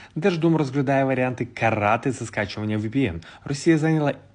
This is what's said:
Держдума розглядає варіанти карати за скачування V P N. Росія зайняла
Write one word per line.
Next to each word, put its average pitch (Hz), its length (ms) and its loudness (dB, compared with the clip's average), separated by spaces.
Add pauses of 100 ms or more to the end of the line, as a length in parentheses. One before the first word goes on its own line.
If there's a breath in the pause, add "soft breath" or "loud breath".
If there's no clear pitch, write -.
(160 loud breath)
Держдума 165 420 2
розглядає 135 460 2
варіанти 127 420 0
карати 110 640 0
за 117 140 -6
скачування 107 520 -4
V 107 180 -4
P - 0 -
N. 110 280 -2 (220 loud breath)
Росія 160 320 2
зайняла 151 360 0 (220)